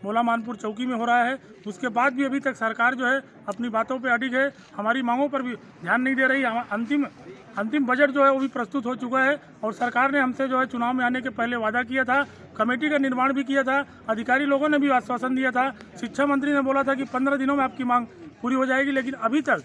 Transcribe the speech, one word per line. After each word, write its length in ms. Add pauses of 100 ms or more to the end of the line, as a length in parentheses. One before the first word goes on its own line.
मोहला 180
मानपुर 340
चौकी 300
में 80
हो 100
रहा 140
है। 200 (280)
उसके 240
बाद 240
भी 100
अभी 160
तक 140
सरकार 400
जो 120
है 160 (260)
अपनी 200
बातों 300
पे 120
अडिग 240
है, 180 (240)
हमारी 260
मांगों 260
पर 140
भी 120
ध्यान 460
नहीं 140
दे 120
रही। 160
हम, 300
अंतिम, 340 (520)
अंतिम 280
बजट 240
जो 140
है 60
वो 80
भी 100
प्रस्तुत 380
हो 100
चुका 240
है 200 (240)
और 100
सरकार 380
ने 80
हमसे 280
जो 120
है 60
चुनाव 260
में 120
आने 180
के 80
पहले 260
वादा 280
किया 200
था, 220 (300)
कमेटी 340
का 80
निर्माण 340
भी 120
किया 180
था, 240 (240)
अधिकारी 360
लोगों 220
ने 100
भी 120
आश्वासन 460
दिया 140
था, 200 (260)
शिक्षा 300
मंत्री 260
ने 100
बोला 200
था 120
कि 120
पन्द्रह 300
दिनों 200
में 80
आपकी 200
मांग 220 (360)
पूरी 120
हो 120
जाएगी, 260
लेकिन 220
अभी 280
तक 220